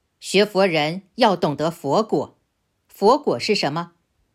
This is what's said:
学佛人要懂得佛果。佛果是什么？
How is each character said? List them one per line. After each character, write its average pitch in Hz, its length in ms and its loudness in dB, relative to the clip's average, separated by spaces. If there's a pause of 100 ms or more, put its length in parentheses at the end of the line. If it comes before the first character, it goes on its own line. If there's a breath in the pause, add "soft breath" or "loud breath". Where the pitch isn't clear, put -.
(200)
学 190 240 2
佛 196 220 2
人 160 360 -2 (140)
要 214 200 2
懂 165 200 -2
得 156 140 -2
佛 160 320 0
果。 165 360 -4 (500)
佛 233 300 2
果 175 200 -2
是 202 160 -2
什 160 180 -2
么？ 170 200 -6 (420)